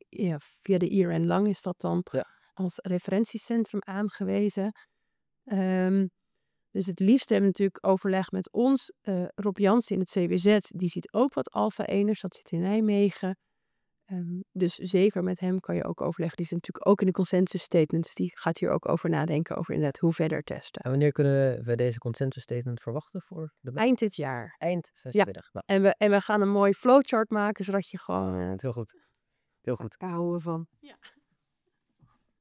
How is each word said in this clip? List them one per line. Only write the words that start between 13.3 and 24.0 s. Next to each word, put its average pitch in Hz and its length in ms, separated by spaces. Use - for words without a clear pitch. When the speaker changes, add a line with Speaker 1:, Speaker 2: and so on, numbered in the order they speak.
Speaker 1:
Ehm, 180 360
dus 180 220
zeker 190 480
met 185 180
hem 185 200
kan 175 160
je - 80
ook - 160
overleggen. 165 360
Die 170 100
zit - 80
natuurlijk - 340
ook 202 120
in 190 60
de 185 60
consensus 185 500
statement, 165 420
dus - 100
die 180 240
gaat 165 200
hier - 120
ook - 180
over 170 220
nadenken, 156 460
over - 180
inderdaad 151 240
hoe 165 140
verder 156 300
testen. - 400
Speaker 2:
En 127 80
wanneer 139 220
kunnen 135 520
we 120 100
deze 120 240
consensus 127 440
statement 123 400
verwachten 151 400
voor 160 380
de 127 120
me- 127 60
Speaker 1:
Eind 240 200
dit 208 180